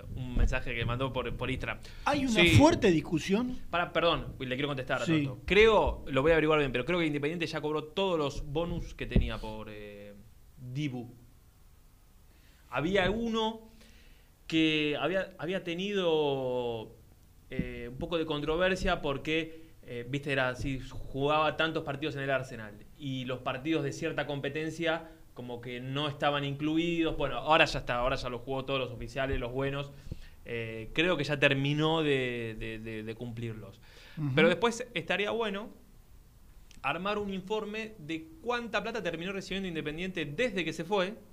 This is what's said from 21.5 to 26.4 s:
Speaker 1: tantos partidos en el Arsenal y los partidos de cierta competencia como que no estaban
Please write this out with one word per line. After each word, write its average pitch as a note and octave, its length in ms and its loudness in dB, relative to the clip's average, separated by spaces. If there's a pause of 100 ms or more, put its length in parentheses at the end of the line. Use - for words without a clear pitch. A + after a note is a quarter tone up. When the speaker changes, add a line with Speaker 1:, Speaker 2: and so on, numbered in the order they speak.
Speaker 1:
tantos D#3+ 260 0
partidos C#3 320 -4
en C#3 60 -6
el C3+ 80 -2
Arsenal B2+ 440 -2 (240)
y C3 280 -6
los B2 140 -4
partidos C#3 440 -2
de C3+ 80 -2
cierta D3+ 360 -4
competencia D#3 840 -4 (240)
como A#2+ 280 -10
que B2 180 -8
no C3+ 300 -4
estaban C#3+ 340 0